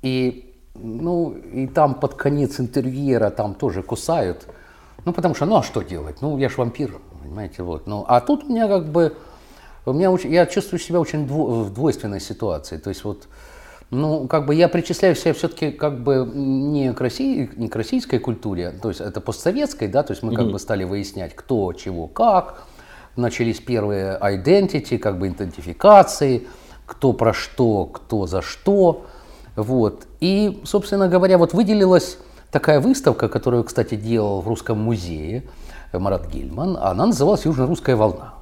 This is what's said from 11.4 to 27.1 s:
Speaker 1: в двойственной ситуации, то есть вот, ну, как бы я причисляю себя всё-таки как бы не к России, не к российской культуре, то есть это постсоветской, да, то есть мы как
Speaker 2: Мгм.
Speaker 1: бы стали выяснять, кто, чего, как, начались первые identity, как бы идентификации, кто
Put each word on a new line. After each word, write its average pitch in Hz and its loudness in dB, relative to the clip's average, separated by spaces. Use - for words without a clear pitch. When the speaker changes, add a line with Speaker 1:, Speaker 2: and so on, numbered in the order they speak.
Speaker 1:
в 98 -6
двойственной 110 -2
ситуации, 87 -6
то 90 -8
есть - -10
вот, 104 -10
ну, 147 -2
как 147 0
бы 147 2
я 165 6
причисляю 175 2
себя - 0
всё-таки 160 -2
как 139 -4
бы 131 2
не 135 0
к - -6
России, 131 -2
не 113 -4
к - -8
российской 131 -2
культуре, 95 -4
то 113 -4
есть 95 -6
это 98 -6
постсоветской, 208 -4
да, 120 0
то 107 -6
есть 95 -8
мы 113 -2
как 123 0
Speaker 2:
Мгм. 101 -2
Speaker 1:
бы 98 -6
стали 101 -4
выяснять, 95 -8
кто, 101 -2
чего, 82 -8
как, - 0
начались 117 -2
первые 101 -2
identity, 123 2
как 98 -2
бы 95 -2
идентификации, 127 4
кто - 0